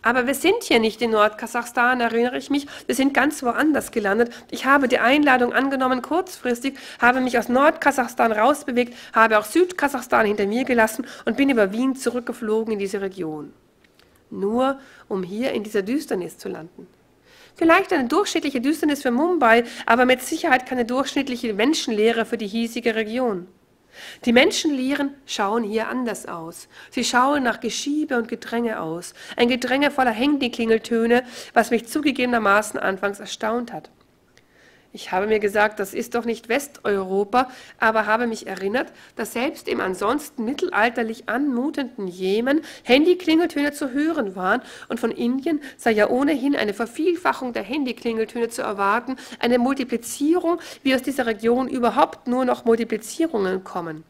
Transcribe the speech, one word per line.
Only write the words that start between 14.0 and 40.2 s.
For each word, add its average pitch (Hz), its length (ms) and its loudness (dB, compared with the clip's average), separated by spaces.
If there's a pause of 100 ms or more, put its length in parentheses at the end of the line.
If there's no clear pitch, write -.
Nur, 240 500 0 (300)
um 190 140 -4
hier 208 280 -6
in 214 120 -4
dieser 214 180 -2
Düsternis 202 560 -4
zu 196 120 -10
landen. 175 380 -14 (680)
Vielleicht 339 360 4
eine 277 160 0
durchschnittliche 311 540 0
Düsternis 285 400 0
für 254 100 0
Mumbai, 254 520 4 (220)
aber 240 200 4
mit 254 160 2
Sicherheit 277 440 0
keine 254 200 -2
durchschnittliche 254 680 -2
Menschenleere 226 720 2
für 233 120 -4
die 214 100 -6
hiesige 226 480 -2
Region. 220 520 -2 (760)
Die 240 100 4
Menschenleeren 277 840 2 (100)
schauen 220 380 -2
hier 214 260 -2
anders 240 380 -6
aus. 165 420 -14 (220)
Sie 247 120 -2
schauen 262 400 2
nach 220 160 0
Geschiebe 285 580 -4
und 233 120 -2
Gedränge 233 500 -4
aus. 165 340 -8 (220)
Ein 240 140 4
Gedränge 254 420 2
voller 262 200 2
Handyklingeltöne, 233 1120 2 (300)
was 233 180 4
mich 233 160 0
zugegebenermaßen 240 920 0
anfangs 196 400 -2
erstaunt 226 540 -6
hat. 160 160 -14 (1000)
Ich - 200 -12
habe 190 160 0
mir 220 100 2
gesagt, 214 420 2
das 190 140 -6
ist 233 220 -6
doch 233 100 -2
nicht 226 240 -4
Westeuropa, 208 1040 0 (260)
aber 220 300 2
habe 226 180 2
mich 226 220 -6
erinnert, 196 440 -4 (240)
dass 220 180 -8
selbst 262 340 -4
im - 140 -2
ansonsten 214 640 -2